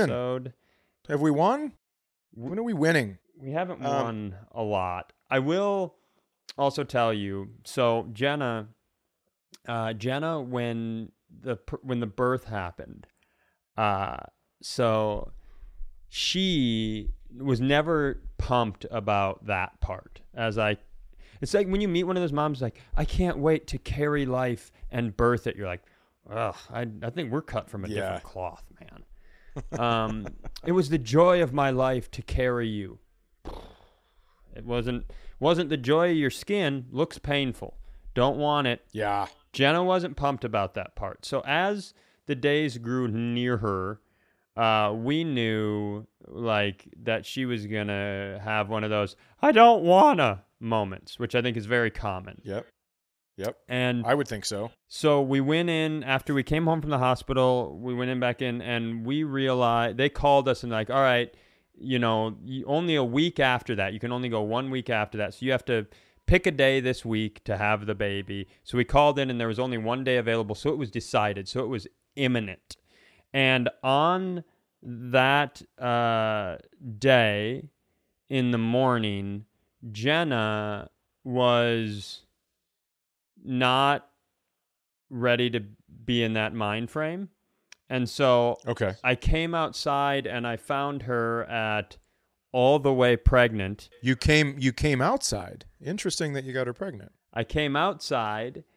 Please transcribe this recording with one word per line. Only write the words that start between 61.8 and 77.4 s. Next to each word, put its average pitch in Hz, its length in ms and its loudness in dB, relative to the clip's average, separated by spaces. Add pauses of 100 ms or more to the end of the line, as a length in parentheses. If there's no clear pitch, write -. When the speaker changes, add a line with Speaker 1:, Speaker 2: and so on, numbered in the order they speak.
Speaker 1:
know, 113 480 0
you, 131 220 -8
only 160 260 0
a 143 100 2
week 147 360 0
after 127 360 2
that. 98 180 -2
You 107 60 -10
can 117 120 -6
only 123 180 -4
go 107 140 -2
one 120 260 -2
week 131 220 -4
after 107 260 -2
that. 101 160 -4
So - 140 -10
you 131 40 2
have 127 140 0
to 113 220 0 (400)
pick 180 180 6
a 185 60 4
day 135 280 4
this 127 240 -2
week 110 420 -2
to 101 120 -2
have 104 300 0
the 107 80 -2
baby." 101 520 -4 (160)
So - 140 -4
we 123 80 4
called 143 320 6
in, 135 140 0
and 120 100 -2
there 113 60 0
was 110 120 -2
only 127 200 -2
one 120 240 -2
day 127 140 2
available. 113 360 0
So 139 160 -2
it 143 80 -2
was 123 140 -4
decided. 104 560 -2
So - 160 -4
it 107 60 -4
was 110 180 -6 (280)
imminent. 120 600 -2 (580)
And 131 320 4 (140)
on 175 600 2 (400)
that, 127 800 2 (160)
uh, 113 800 0 (420)
day 120 720 4 (600)